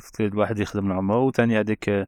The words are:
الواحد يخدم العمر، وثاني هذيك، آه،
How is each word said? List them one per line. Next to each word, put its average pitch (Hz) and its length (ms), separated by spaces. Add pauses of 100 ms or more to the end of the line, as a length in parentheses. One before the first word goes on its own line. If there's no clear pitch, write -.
(200)
الواحد 104 400
يخدم 98 320
العمر، 95 260
وثاني 120 420
هذيك، 107 300
آه، 98 180